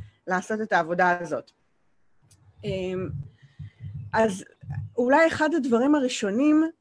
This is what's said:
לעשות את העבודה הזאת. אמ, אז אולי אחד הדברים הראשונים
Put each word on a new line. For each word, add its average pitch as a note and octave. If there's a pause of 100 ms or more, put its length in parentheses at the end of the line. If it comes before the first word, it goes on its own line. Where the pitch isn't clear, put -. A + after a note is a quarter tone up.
(280)
לעשות G3
את G#3+
העבודה F3
הזאת. D3+ (1120)
אמ, F#3 (1040)
אז G#3+ (540)
אולי C#4
אחד D#4
הדברים C4+
הראשונים C4 (180)